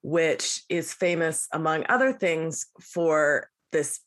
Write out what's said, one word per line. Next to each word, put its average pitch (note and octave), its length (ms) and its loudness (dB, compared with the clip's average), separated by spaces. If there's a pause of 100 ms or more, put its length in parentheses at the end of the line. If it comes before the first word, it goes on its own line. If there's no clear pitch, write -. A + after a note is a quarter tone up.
which D#3+ 640 0
is E3 240 -4
famous, E3 580 0
among D#3+ 380 -2
other C4 240 2
things, E3 540 -2 (120)
for D#3 720 2 (220)
this - 360 -2